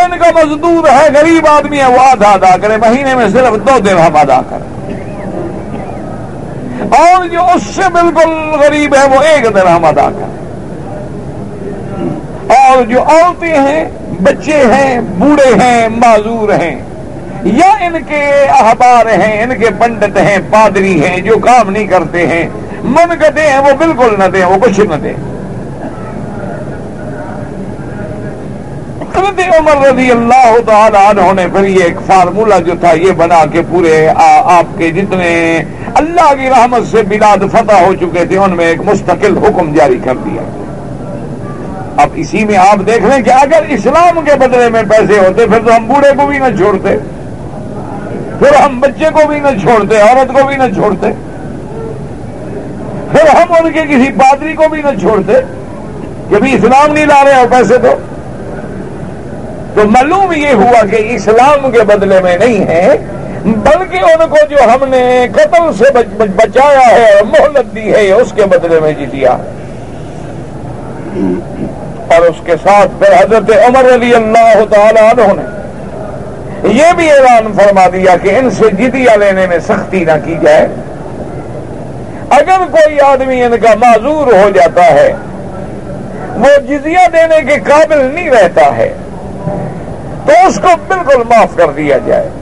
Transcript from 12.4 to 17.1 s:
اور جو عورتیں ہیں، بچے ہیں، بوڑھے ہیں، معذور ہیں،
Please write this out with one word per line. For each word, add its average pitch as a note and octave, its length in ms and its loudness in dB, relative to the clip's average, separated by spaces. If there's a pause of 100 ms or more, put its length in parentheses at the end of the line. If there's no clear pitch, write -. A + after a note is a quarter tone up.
اور C4 280 4
جو A#3+ 200 0
عورتیں E4+ 460 2
ہیں، D4+ 360 0 (380)
بچے C4+ 300 -2
ہیں، C4 480 2
بوڑھے B3+ 640 2
ہیں، A#3 240 2
معذور A3+ 600 0
ہیں، D#3+ 300 -2 (640)